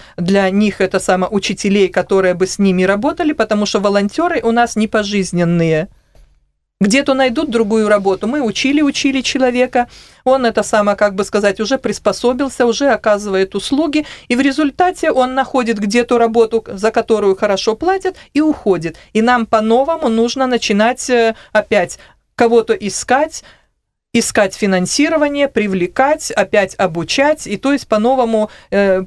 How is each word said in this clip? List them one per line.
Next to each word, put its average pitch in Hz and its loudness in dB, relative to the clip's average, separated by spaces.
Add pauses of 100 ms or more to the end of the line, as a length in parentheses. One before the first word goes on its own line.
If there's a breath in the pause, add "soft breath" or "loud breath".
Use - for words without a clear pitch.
(180 loud breath)
для 190 2
них 202 0
это 190 0
самое 185 0
учителей, 196 0
которые 185 0
бы 170 -2
с - -6
ними 185 2
работали, 294 0
потому 208 -2
что - -2
волонтёры 214 0
у 226 0
нас 233 0
не 214 0
пожизненные. 175 0 (920)
Где-то 262 2
найдут 262 0
другую 220 0
работу. 196 0
Мы 285 -2
учили, 269 0
учили 269 -2
человека. 247 0 (380 loud breath)
Он 262 2
это 220 0
самое, 208 0
как 202 2
бы 196 -2
сказать, 202 0
уже 262 -2
приспособился, 247 -2
уже 262 0
оказывает 208 0
услуги. 294 -2 (260 loud breath)
И 240 0
в 254 2
результате 311 0
он 254 0
находит 247 -2
где-то 233 0
работу, 226 2 (100)
за 208 -2
которую 208 0
хорошо 208 -2
платят, 381 -2 (200 loud breath)
и 285 2
уходит. 180 -2 (200 loud breath)
И 220 2
нам 233 2
по-новому 247 0
нужно 233 0
начинать, 233 0
э, 226 2 (180 loud breath)
опять 208 0 (380 loud breath)
кого-то 233 2
искать, 254 -4 (720 soft breath)
искать 214 0
финансирование, 285 0
привлекать, 214 -2
опять 196 0
обучать. 202 -2
И 202 -6
то 277 -2
есть - -4
по-новому, 226 0 (240 loud breath)
э, 196 2